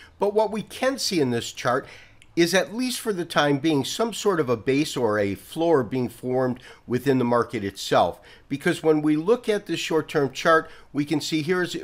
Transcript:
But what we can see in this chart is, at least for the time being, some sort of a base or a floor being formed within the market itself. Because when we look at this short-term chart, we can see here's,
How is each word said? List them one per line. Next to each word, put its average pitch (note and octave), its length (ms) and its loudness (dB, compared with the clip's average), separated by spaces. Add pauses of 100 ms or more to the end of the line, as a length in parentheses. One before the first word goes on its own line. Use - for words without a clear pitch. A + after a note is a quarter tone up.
(180)
But G3+ 160 0
what G#3+ 180 2
we G#3+ 120 -6
can C4 340 -4
see - 220 -2
in C3 100 2
this A#2 240 -4
chart C3 340 -2 (480)
is, E3+ 200 2
at F#3 180 0
least B3 260 -6
for A3 140 -4
the F3 120 -4
time D3 340 2
being, C#3+ 260 0
some A3+ 260 -2
sort F#3+ 280 0
of C3 100 -2
a A#2+ 80 2
base C3+ 400 0
or G#2+ 220 2
a G2+ 160 0
floor D#3+ 480 0
being B2 260 -4
formed B2+ 500 -2 (280)
within B2+ 320 2
the B2 40 2
market A#2+ 400 2
itself. G2 560 0 (300)
Because D3+ 320 -2
when D#3 220 4
we D3+ 120 2
look G#3 320 0
at G#3 200 -2
this D#3+ 120 -4
short-term D3+ 520 0
chart, E3 360 2 (240)
we D3 140 -2
can D3+ 160 -2
see D#3 220 -2
here's, F3+ 400 -2